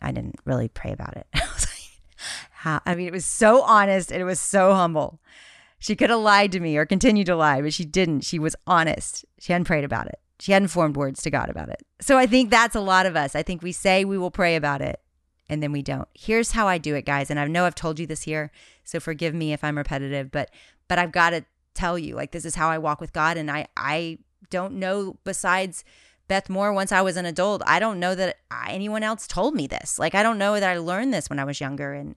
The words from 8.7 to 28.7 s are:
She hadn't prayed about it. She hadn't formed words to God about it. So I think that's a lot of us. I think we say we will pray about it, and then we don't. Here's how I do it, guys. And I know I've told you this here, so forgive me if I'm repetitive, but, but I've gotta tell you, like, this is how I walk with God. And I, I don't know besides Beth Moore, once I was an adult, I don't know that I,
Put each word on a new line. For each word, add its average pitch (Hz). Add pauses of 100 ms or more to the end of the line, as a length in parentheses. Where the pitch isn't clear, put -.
She -
hadn't 175
prayed 151
about 117
it. - (200)
She -
hadn't 196
formed 156
words 139
to 165
God 139
about 76
it. - (180)
So 269
I 262
think 240
that's 233
a 226
lot 190
of 170
us. 143
I -
think 180
we 180
say 190
we 196
will 180
pray 170
about 143
it, - (480)
and 151
then 147
we 143
don't. 135
Here's 226
how 220
I 180
do 151
it, 135
guys. 143
And 147
I 143
know 170
I've 175
told 160
you 165
this 151
here, 156 (340)
so -
forgive 160
me 156
if 147
I'm 147
repetitive, 139
but, 143 (380)
but 175
I've 175
gotta 170 (300)
tell 175
you, 147
like, 135
this 165
is 165
how 160
I 160
walk 156
with 160
God. 165
And 151
I, 147 (100)
I 170 (300)
don't 185
know 190
besides 190 (420)
Beth 196
Moore, 202
once 196
I 190
was 185
an 180
adult, 180
I 165
don't 208
know 180
that 185 (140)
I, 117